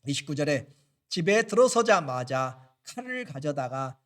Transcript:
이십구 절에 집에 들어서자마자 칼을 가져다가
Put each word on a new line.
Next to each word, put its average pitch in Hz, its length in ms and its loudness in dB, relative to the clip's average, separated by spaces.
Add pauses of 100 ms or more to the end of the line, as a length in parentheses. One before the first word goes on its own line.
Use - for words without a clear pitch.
이십구 143 300 -6
절에 143 320 0 (420)
집에 196 340 2
들어서자마자 151 1160 2 (220)
칼을 254 420 -10
가져다가 135 800 -6